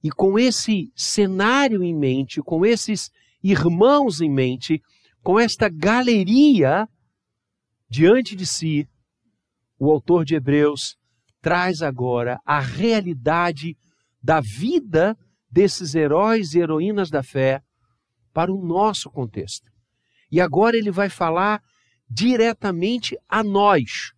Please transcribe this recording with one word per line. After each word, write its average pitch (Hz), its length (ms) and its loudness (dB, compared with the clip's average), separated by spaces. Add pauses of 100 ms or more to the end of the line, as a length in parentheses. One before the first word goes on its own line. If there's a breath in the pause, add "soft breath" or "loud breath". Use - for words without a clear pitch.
E 156 80 -4
com 196 280 0
esse 220 580 -2
cenário 208 880 0
em 170 100 -2
mente, 139 480 -2
com 170 240 -2
esses 220 440 -2 (320)
irmãos 185 760 2
em 156 100 0
mente, 131 520 -2 (400)
com 190 160 2
esta 226 300 0
galeria 208 1200 2 (1000)
diante 202 460 4
de 185 120 -8
si, 151 420 -4 (920)
o 143 120 0
autor 165 340 2
de 151 100 -2
Hebreus 147 600 0 (440)
traz 180 420 -2
agora 123 640 -4
a 147 140 0
realidade 165 1160 -2 (460)
da 156 180 2
vida 185 760 -2 (340)
desses 170 440 0
heróis 165 600 0
e 175 60 4
heroínas 170 500 -2
da 143 120 -2
fé 135 380 -2 (720)
para 170 200 -2
o 190 120 -6
nosso 190 460 -2
contexto. 107 600 -10 (600)
E 170 100 2
agora 185 360 2
ele 208 140 -2
vai 190 200 -2
falar 185 500 -2 (480)
diretamente 220 1080 -2 (120)
a 220 160 0
nós. 196 720 0